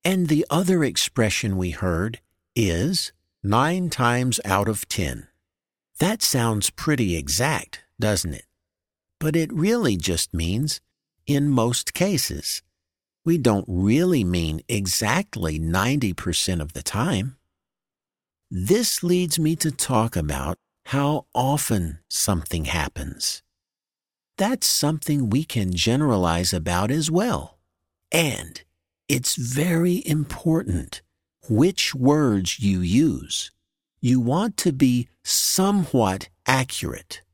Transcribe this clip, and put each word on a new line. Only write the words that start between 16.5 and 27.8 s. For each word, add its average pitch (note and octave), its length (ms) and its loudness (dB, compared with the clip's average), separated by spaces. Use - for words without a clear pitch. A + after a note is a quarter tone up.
of D#2 140 -8
the C2 80 -10
time. B2+ 560 -4
This F3 520 0
leads F3+ 360 0
me D#3+ 180 2
to D#3 140 -2
talk A#2 440 -2
about D2 440 -2
how C#3+ 460 0
often A#2 680 0
something E2 560 -2
happens. - 760 -6
That's A3 320 0
something D3 640 0
we C#3 160 0
can F#2+ 260 -2
generalize F2+ 800 2
about F2 380 0
as D#3 200 -2
well. F3+ 500 -2